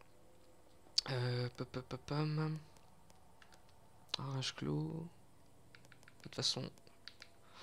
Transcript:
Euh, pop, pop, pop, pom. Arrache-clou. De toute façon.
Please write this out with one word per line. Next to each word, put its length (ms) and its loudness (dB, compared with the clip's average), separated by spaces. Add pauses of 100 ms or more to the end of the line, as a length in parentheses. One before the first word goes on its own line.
(1120)
Euh, 460 6
pop, 140 0
pop, 180 0
pop, 180 0
pom. 520 6 (1600)
Arrache-clou. 680 2
De 1300 -8
toute 120 -10
façon. 360 6 (920)